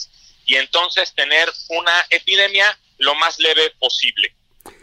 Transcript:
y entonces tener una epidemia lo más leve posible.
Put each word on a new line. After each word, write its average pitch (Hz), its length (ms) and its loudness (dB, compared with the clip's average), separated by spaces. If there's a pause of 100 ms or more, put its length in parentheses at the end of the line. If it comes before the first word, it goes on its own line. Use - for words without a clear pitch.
(440)
y 127 120 0
entonces 170 580 -2
tener 156 340 2 (200)
una 170 240 -2 (180)
epidemia 196 540 2 (340)
lo 143 160 0
más 160 240 -2
leve 156 400 2
posible. - 560 -2 (480)